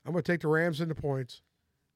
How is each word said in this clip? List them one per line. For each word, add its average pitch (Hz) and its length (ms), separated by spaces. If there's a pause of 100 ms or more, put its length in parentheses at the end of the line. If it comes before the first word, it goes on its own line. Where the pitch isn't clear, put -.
I'm 151 60
gonna 170 100
take 175 200
the 160 60
Rams 160 320
in 170 80
the 156 60
points. 135 460 (560)